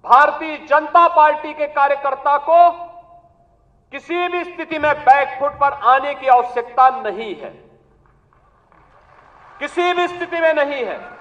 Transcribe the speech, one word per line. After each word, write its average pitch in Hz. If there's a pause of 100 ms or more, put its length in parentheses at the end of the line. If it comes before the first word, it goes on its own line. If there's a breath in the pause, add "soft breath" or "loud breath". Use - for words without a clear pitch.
भारतीय 294
जनता 302
पार्टी 302
के 302
कार्यकर्ता 285
को 339 (1200)
किसी 349
भी 349
स्थिति 330
में 294
बैकफुट 277
पर 277
आने 269
की 262
आवश्यकता 247
नहीं 220
है, 135 (2000)
किसी 349
भी 349
स्थिति 349
में 320
नहीं 285
है। 165 (240)